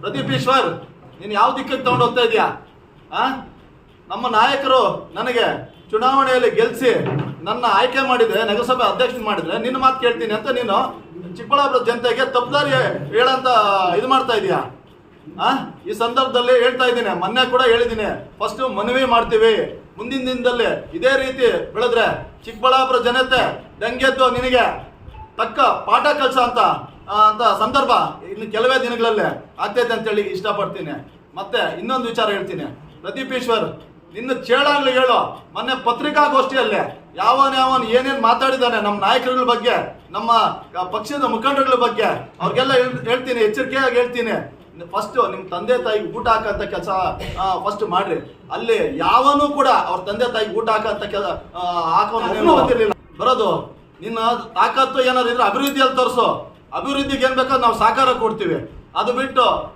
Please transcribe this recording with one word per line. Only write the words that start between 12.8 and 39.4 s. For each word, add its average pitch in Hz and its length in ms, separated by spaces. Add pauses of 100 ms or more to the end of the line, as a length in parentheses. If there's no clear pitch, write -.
ಹೇಳಂತ 254 380 (500)
ಇದು 233 120
ಮಾಡ್ತಾ 262 260
ಇದೀಯಾ? 185 240 (840)
ಆ? 220 120 (360)
ಈ 208 40
ಸಂದರ್ಭದಲ್ಲಿ 247 600
ಹೇಳ್ತಾ 254 320
ಇದ್ದೀನಿ, 214 360
ಮೊನ್ನೆ 247 300
ಕೂಡ 254 120
ಹೇಳಿದ್ದೀನಿ, 226 760
ಫಸ್ಟ್ 226 220
ಮನವಿ 247 440
ಮಾಡ್ತೀವಿ, 226 800 (160)
ಮುಂದಿನ 254 300
ದಿನದಲ್ಲಿ 240 680
ಇದೇ 262 280
ರೀತಿ 233 460
ಬೆಳೆದ್ರೆ 226 600 (120)
ಚಿಕ್ಕಬಳ್ಳಾಪುರ 254 580
ಜನತೆ 254 680 (100)
ದಂಗೆದ್ದು 254 500
ನಿನಗೆ 247 640 (440)
ತಕ್ಕ 233 240
ಪಾಠ 240 420
ಕಲ್ಸ 285 360
ಅಂತ, 240 200 (520)
ಆ, 214 180
ಅಂತ 214 140
ಸಂದರ್ಭ 240 480 (340)
ಇನ್ನು 208 280
ಕೆಲವೇ 254 300
ದಿನಗಳಲ್ಲೇ 226 800
ಆಗ್ತೈತೆ 226 320
ಅಂತೇಳಿ 214 280
ಇಷ್ಟಪಡ್ತೀನಿ. 190 720 (440)
ಮತ್ತೆ 190 420
ಇನ್ನೊಂದು 233 300
ವಿಚಾರ 214 220
ಹೇಳ್ತೀನಿ, 170 340 (360)
ಪ್ರದೀಪ್ 254 320
ಈಶ್ವರ್, 220 500 (320)
ನಿನ್ನ 247 180
ಚೇಳಾಗ್ಲಿ 277 600
ಹೇಳು, 254 520 (100)
ಮೊನ್ನೆ 247 300
ಪತ್ರಿಕಾಗೋಷ್ಠಿಯಲ್ಲೇ 262 1300
ಯಾವನ್ 262 380
ಯಾವನ್ 262 300
ಏನೇನ್ 254 380
ಮಾತಾಡಿದಾನೆ 240 580
ನಮ್ಮ 208 200
ನಾಯಕರುಗಳ 254 420